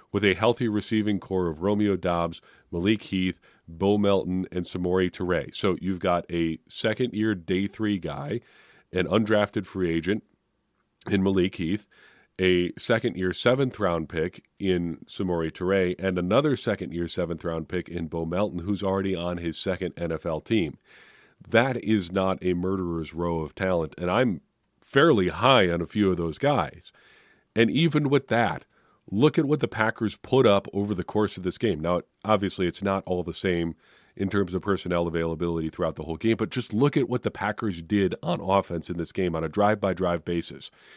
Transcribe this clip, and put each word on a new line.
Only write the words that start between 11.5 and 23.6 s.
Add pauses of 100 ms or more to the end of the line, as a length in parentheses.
Heath, (520)
a
second-year
seventh-round
pick (160)
in
Samori
Toure,
and
another
second-year
seventh-round
pick
in
Bo
Melton,
who's
already
on
his
second
N
F
L
team. (720)
That
is
not
a
murderer's
row
of
talent,